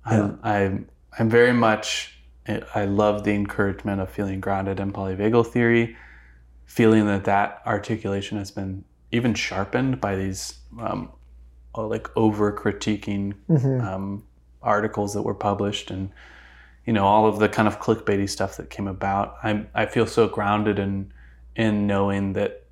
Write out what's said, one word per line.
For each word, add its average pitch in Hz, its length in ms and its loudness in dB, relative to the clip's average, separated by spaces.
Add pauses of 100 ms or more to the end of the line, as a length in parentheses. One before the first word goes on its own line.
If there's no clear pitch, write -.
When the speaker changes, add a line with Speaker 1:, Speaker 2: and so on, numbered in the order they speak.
Speaker 1:
I'm, 107 380 2
Speaker 2:
Yeah. 110 80 -2
Speaker 1:
I'm, 98 380 0 (300)
I'm 113 100 2
very 120 240 6
much, 113 640 0 (600)
I 107 120 0
love 104 380 2
the 104 100 2
encouragement 98 640 -2
of 95 80 -4
feeling 95 320 -6
grounded 98 400 -4
in 98 120 -4
polyvagal 101 560 0
theory, 117 480 2 (680)
feeling 110 420 4
that 101 180 0
that 101 420 0
articulation 101 720 -4
has 98 120 -8
been 95 340 -8 (280)
even 117 220 0
sharpened 123 680 -2
by 101 160 -2
these, 95 420 -6 (220)
um, 98 300 -6 (680)
uh, 110 100 -4
like, 110 300 -6
over 104 360 2
critiquing, 101 840 -4 (160)
Speaker 2:
Mm-hmm. 131 360 2
Speaker 1:
um, 98 360 -8 (400)
articles 104 520 0
that 101 80 -2
were 104 120 -4
published 101 560 -4
and, 95 200 -8 (760)
you 120 80 0
know, 101 100 2
all 107 220 6
of 101 120 2
the 104 100 4
kind 107 200 2
of 101 120 -2
clickbaity 101 500 0
stuff - 260 -4
that - 140 -12
came 101 180 -8
about. 98 540 -4
I'm, 104 320 -4
I 110 120 0
feel 113 200 0
so 113 200 2
grounded 104 520 0
in, 98 340 -4 (420)
in 104 320 2
knowing 98 460 0
that 98 400 -4